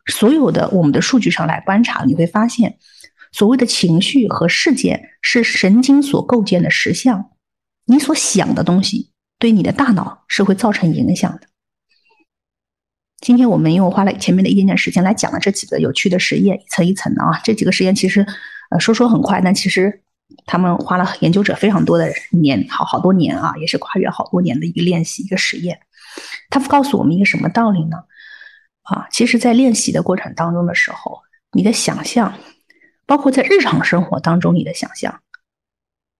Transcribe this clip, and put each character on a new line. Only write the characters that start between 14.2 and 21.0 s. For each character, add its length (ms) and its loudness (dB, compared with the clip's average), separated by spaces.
面 80 4
的 80 2
一 40 2
点 120 4
点 100 2
时 140 -2
间 140 2
来 100 2
讲 180 -4
了 60 -6
这 140 -2
几 160 -8
个 100 -2
有 140 0
趣 160 -2
的 100 0
实 200 -2
验， 180 2
一 120 -12
层 160 0
一 80 2
层 220 -4
的 80 -2
啊。 220 -2
这 100 0
几 100 -2
个 60 0
实 140 0
验 100 2
其 140 0
实， 180 2
呃， 100 0
说 120 2
说 160 2
很 140 2
快， 180 -2
但 140 2
其 160 -2
实 320 0
他 120 -4
们 200 0
花 180 -4
了 100 0